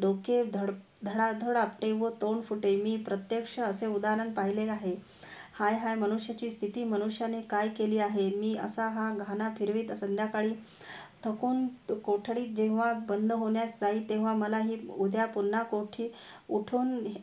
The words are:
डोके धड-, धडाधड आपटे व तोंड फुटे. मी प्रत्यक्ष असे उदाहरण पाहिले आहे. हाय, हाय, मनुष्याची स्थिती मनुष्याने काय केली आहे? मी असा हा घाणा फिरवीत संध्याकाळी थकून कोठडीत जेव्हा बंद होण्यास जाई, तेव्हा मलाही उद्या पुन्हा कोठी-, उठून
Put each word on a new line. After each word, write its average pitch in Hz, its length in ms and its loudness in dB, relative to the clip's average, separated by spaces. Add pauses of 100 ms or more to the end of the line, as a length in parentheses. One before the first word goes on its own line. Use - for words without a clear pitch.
डोके 196 440 4
धड-, 202 600 -4
धडाधड 220 520 2
आपटे 220 360 2
व 220 160 2
तोंड 226 340 0
फुटे. 208 340 2
मी 220 200 2
प्रत्यक्ष 220 600 -2
असे 220 280 0
उदाहरण 214 460 0
पाहिले 208 280 0
आहे. 214 360 -2 (600)
हाय, 214 160 4
हाय, 226 200 -2
मनुष्याची 220 560 -2
स्थिती 220 340 -4
मनुष्याने 220 560 0
काय 214 280 0
केली 214 300 2
आहे? 208 320 2
मी 214 260 0
असा 214 320 -2
हा 220 260 -2
घाणा 208 440 -2
फिरवीत 214 340 0
संध्याकाळी 214 600 0 (720)
थकून 254 420 0 (280)
कोठडीत 214 520 -2
जेव्हा 220 460 2
बंद 220 400 0
होण्यास 226 380 0 (100)
जाई, 214 200 2
तेव्हा 220 320 0
मलाही 220 460 2 (200)
उद्या 196 280 4
पुन्हा 214 360 0
कोठी-, 220 460 -2 (400)
उठून 247 560 0 (180)